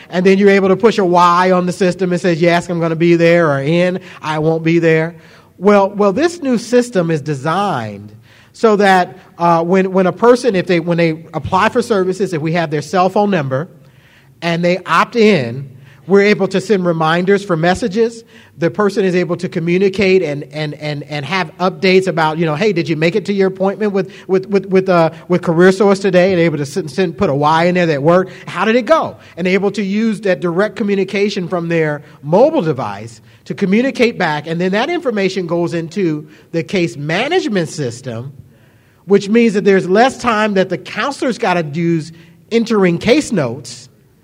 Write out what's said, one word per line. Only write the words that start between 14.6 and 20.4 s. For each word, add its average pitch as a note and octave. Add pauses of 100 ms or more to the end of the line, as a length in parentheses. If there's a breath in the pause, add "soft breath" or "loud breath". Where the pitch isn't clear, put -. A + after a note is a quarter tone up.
they F3+
opt G3+
in, C#3+ (360 loud breath)
we're G3
able G3+
to F#3
send F#3+
reminders F3
for F#3
messages. F#3 (340 loud breath)
The E3
person G3+
is F3+
able F3
to F3+
communicate F#3
and, D3